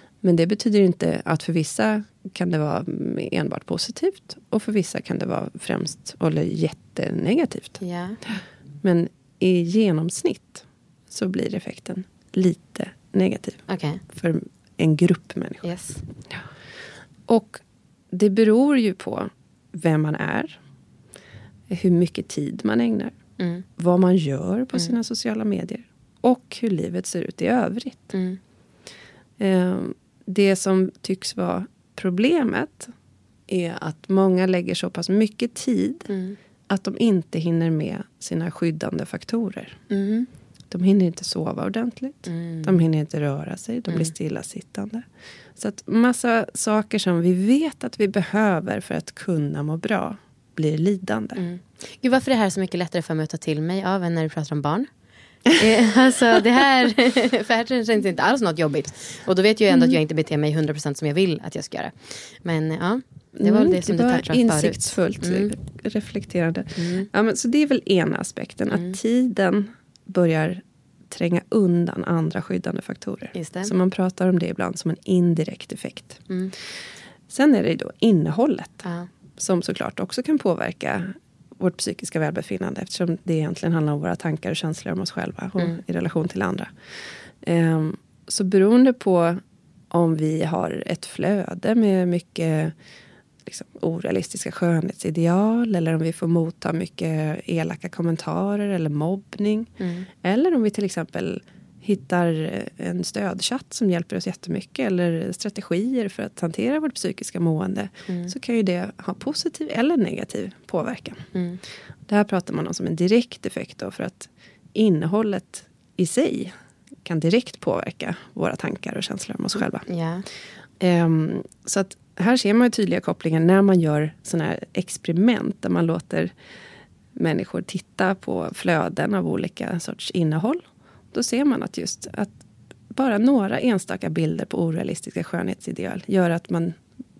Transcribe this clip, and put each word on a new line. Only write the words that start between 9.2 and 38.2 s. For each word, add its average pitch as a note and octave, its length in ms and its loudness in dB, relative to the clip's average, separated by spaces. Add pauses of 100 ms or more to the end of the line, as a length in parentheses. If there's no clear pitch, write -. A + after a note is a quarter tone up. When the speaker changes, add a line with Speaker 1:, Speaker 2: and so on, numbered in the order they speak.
Speaker 1:
i F#3 220 4
genomsnitt E3+ 1040 0 (440)
så - 200 -4
blir - 260 -4
effekten - 500 -10 (280)
lite - 560 -2 (240)
negativ - 420 0 (140)
Speaker 2:
Okej. F3+ 400 -4
Speaker 1:
för - 320 -2 (360)
en D#3 200 4
grupp - 400 2
människor. - 340 -8
Speaker 2:
Yes. - 260 -12 (320)
Speaker 1:
Ja. - 80 -14 (880)
Och A3+ 320 2 (520)
det G3 200 4
beror A3+ 480 6
ju G#3 160 2
på - 360 -6 (420)
vem D#3 300 2
man D3+ 120 0
är, - 460 -4 (1080)
hur F3+ 220 2
mycket F3 380 2
tid - 360 -6
man G#3 160 2
ägnar, - 300 0 (280)
Speaker 2:
Mm. F3 240 -4 (140)
Speaker 1:
vad F3 240 4
man F#3 160 6
gör E3+ 480 0
på B3+ 120 -6
Speaker 2:
Mm. E3+ 100 -2
Speaker 1:
sina A#3 180 -2
sociala A3 400 -4
medier G3+ 420 -4 (340)
och - 400 0
hur A3+ 100 -2
livet F3+ 360 -2
ser - 160 -6
ut - 200 -8
i F3 40 0
övrigt. A#3 680 -2
Speaker 2:
Mm. F#3 240 -4 (1000)
Speaker 1:
Eh, F#3 380 2 (500)
det G3 300 4
som F#3+ 340 2 (100)
tycks - 360 -6
vara - 300 -2 (300)
problemet B3 920 0 (580)
är F3 340 -2
att - 280 -8
många F#3+ 380 4
lägger F3+ 280 0
så F3+ 160 -4
pass - 180 -6
mycket G#3+ 460 0
tid A#3+ 540 -2
Speaker 2:
Mm. F#3+ 280 -6 (300)
Speaker 1:
att G3 180 -2
de - 140 -4
inte F#3+ 400 2
hinner E3 320 2
med D#3 320 -2 (160)
sina E3 320 -4